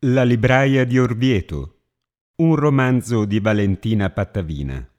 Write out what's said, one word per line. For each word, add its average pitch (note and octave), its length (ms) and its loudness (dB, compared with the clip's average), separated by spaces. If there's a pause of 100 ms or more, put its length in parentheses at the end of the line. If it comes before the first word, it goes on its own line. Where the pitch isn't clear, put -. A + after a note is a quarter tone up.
La B2+ 200 2
libraia B2+ 600 2
di B2 120 -2
Orvieto, A#2 840 -2 (560)
un E3 180 2
romanzo B2+ 720 0
di G#2 160 -2
Valentina G#2 720 0
Pattavina. C#2+ 800 -8 (100)